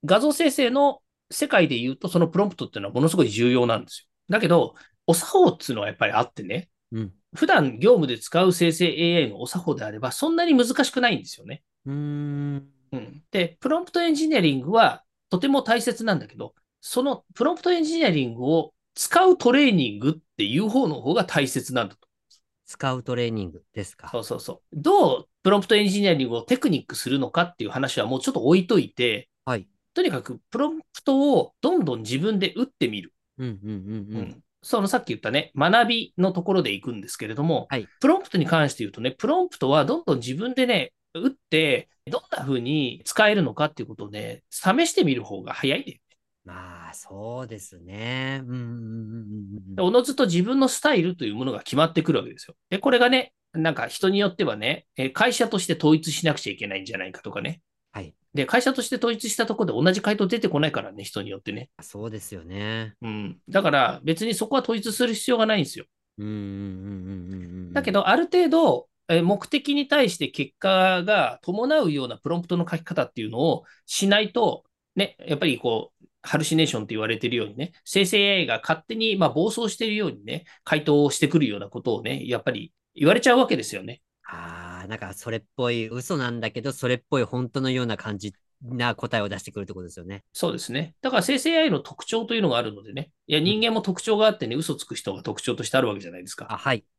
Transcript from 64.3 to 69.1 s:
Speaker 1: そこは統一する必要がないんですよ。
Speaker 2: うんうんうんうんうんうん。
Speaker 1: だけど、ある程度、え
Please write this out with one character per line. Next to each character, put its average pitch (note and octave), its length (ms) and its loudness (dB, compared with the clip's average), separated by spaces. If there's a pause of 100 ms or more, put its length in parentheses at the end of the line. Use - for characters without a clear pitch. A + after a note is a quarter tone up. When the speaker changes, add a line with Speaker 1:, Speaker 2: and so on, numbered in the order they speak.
Speaker 1:
そ G#3+ 120 -4
こ C4+ 80 -4
は B3+ 80 2
統 A3+ 160 -2
一 G#3+ 140 -6
す B3 140 0
る A3+ 80 -2
必 A#3 180 -2
要 A#3 40 4
が A3 100 2
な A3 100 2
い F#3+ 40 0
ん C#3+ 40 0
で - 60 -10
す - 80 -12
よ。 - 80 -18 (320)
Speaker 2:
う G#2 60 -10
ん - 20 -6
う G#2+ 40 -6
ん - 20 -6
う G#2+ 40 -6
ん - 20 -8
う - 20 -8
ん G2+ 40 -8
う G2 40 -8
ん G2 1160 -10
う F3 40 -14
ん。 - 20 -14
Speaker 1:
だ F#3 100 0
け - 80 -2
ど、 G3 180 2
あ G3+ 60 6
る E4+ 100 2
程 F4+ 240 4
度、 C4 400 2 (200)
え E3+ 100 4